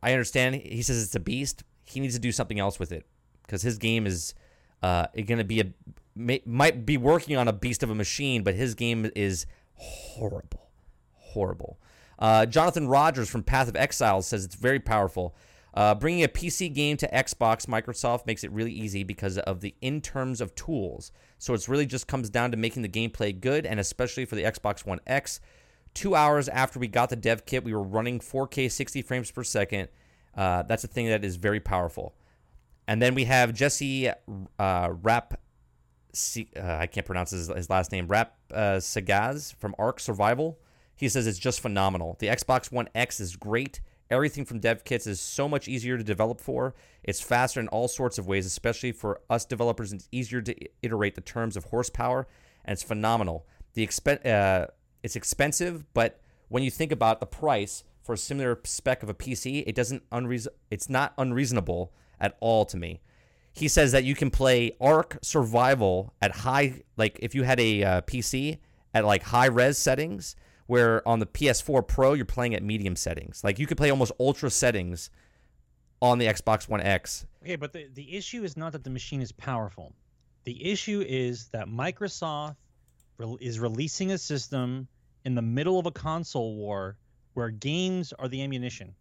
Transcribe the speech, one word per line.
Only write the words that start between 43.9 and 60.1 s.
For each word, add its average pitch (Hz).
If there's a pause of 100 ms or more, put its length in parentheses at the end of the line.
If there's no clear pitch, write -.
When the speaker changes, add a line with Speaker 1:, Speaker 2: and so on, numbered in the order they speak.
Speaker 1:
Everything 139
from 117
dev 113
kits 120
is 101
so -
much 143
easier 123
to 117
develop 107
for. 127 (300)
It's -
faster 123
in 113
all 117
sorts 127
of 98
ways, 95
especially 117
for 104
us 117
developers. 113
It's 98
easier 123
to 113
i-, - (120)
iterate 104
the -
terms 113
of 85
horsepower, 123 (380)
and -
it's 95
phenomenal. 107 (280)
The 110
expen-, -
uh, 98 (340)
it's -
expensive, 151
but 113 (260)
when 123
you 135
think 160
about 113
the 117
price 117 (180)
for 120
a 104
similar 131
spec -
of 107
a 101
P 127
C, 131
it -
doesn't 123
unreas-, 120 (220)